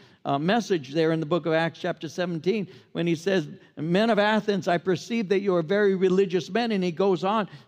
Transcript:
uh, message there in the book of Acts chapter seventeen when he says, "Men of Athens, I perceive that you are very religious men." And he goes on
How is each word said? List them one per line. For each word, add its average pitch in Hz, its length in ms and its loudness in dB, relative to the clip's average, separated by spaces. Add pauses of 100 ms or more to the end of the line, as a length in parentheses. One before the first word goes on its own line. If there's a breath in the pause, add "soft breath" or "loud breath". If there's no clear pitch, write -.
(240 loud breath)
uh, 139 140 0
message 165 560 -2
there 160 180 2
in 160 80 0
the 160 60 -4
book 156 180 -2
of 165 80 0
Acts 160 280 -2
chapter 165 280 -6
seventeen 180 600 -4 (240 loud breath)
when 170 140 -2
he 170 80 2
says, 170 320 0 (300 loud breath)
"Men 175 320 0
of 214 100 2
Athens, 208 480 2
I 175 120 2
perceive 190 500 -2
that 196 140 2
you 196 140 2
are 170 60 2
very 196 320 2
religious 185 540 2
men." 226 240 -2
And 196 100 0
he 180 80 0
goes 180 320 0
on 196 280 -2 (180 loud breath)